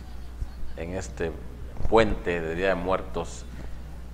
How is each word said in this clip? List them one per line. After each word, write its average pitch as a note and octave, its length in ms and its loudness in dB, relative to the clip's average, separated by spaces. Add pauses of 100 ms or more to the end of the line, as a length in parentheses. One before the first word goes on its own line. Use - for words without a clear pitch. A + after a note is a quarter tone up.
(760)
en E2+ 200 -6
este F2 360 -4 (560)
puente G2 540 6
de D#2+ 140 0
Día F#2+ 140 4
de F#2 60 4
Muertos, F2 720 -2 (680)